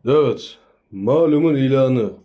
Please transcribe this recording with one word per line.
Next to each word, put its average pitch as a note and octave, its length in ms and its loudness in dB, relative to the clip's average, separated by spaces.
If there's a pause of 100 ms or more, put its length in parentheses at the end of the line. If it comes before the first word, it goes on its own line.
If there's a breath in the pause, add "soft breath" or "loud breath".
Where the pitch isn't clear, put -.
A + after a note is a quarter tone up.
Evet, C3+ 520 -2 (320 soft breath)
malumun D3 640 0
ilanı. C3 580 0 (120)